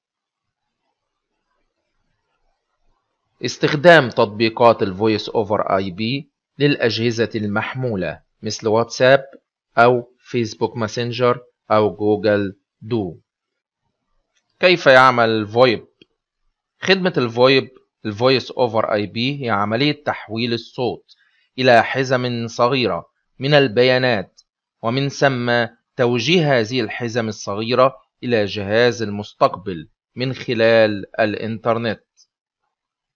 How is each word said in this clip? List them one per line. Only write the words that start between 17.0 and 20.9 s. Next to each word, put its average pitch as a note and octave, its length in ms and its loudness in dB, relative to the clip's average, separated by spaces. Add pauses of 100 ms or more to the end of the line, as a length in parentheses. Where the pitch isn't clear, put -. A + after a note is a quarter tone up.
الفويب، B2 540 2 (360)
ال G#2+ 80 -6
Voice B2 320 0
over A2+ 460 -2
آي G#2 140 -2
بي، B2+ 380 -6
هي A#2 60 -4
عملية A2+ 540 -2
تحويل A#2 480 -6
الصوت A#2 520 -8 (540)